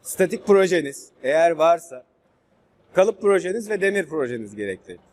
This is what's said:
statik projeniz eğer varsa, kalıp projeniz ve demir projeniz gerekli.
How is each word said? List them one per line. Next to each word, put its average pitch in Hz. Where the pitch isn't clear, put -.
statik 190
projeniz 180
eğer 160
varsa, 160
kalıp 196
projeniz 202
ve 202
demir 196
projeniz 120
gerekli. 95